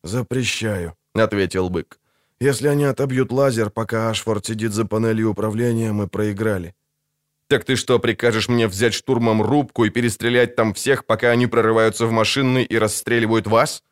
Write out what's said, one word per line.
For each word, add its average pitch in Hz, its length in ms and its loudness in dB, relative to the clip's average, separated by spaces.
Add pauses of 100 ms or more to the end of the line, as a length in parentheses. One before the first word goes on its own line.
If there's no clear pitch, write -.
"Запрещаю", 107 880 -4 (200)
ответил 98 560 0
бык. 85 300 -8 (420)
"Если 131 280 0
они 143 160 2
отобьют 131 460 -2
лазер, 123 380 0
пока 113 400 -4
Ашфорд 107 360 -4
сидит 110 260 -4
за 107 140 -2
панелью 110 440 0
управления, 110 600 -2
мы 104 160 -2
проиграли". 101 680 -4 (800)
"Так 113 120 0
ты 135 100 0
что, 120 240 0
прикажешь 113 500 0
мне 117 180 2
взять 104 260 0
штурмом 117 480 2
рубку 120 440 0
и 107 60 2
перестрелять 120 640 0
там 110 180 2
всех, - 320 0
пока 120 260 2
они 120 160 4
прорываются 113 600 2
в 113 40 0
машинный 127 520 2
и 110 160 0
расстреливают 110 680 0
вас?" 117 440 2